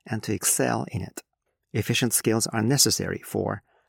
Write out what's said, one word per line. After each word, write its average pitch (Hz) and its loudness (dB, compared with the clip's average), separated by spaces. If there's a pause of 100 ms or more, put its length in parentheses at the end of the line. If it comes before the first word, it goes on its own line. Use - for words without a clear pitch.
and 110 -4
to 110 -4
excel 120 0
in 92 -4
it. - -12 (480)
Efficient 117 0
skills 113 2
are 113 -2
necessary 110 2
for 101 -4 (260)